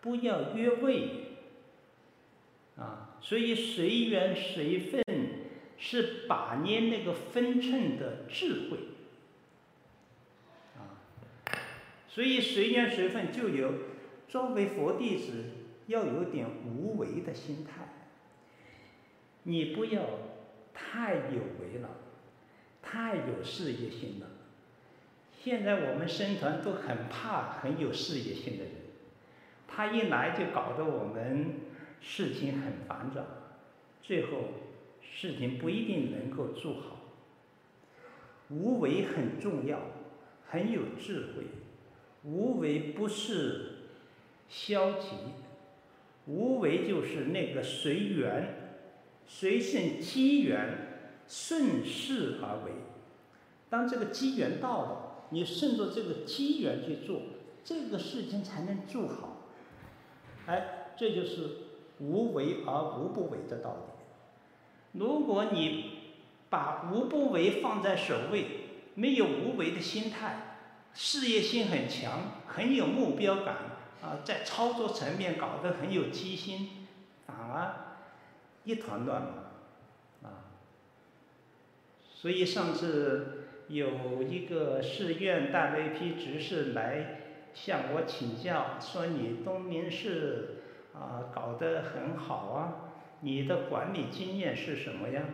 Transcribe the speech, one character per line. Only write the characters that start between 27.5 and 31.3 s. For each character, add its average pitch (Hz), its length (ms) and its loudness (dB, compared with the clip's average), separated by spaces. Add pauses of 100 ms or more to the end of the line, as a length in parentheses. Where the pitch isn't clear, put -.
很 151 180 0
有 131 140 0
事 147 280 -2
业 110 140 -4
心 - 220 -6
的 98 80 -6
人， - 80 -8 (960)
他 214 200 0
一 220 200 4
来 139 220 4
就 180 240 0
搞 - 180 0
得 156 100 -2
我 117 300 0
们 127 440 0 (440)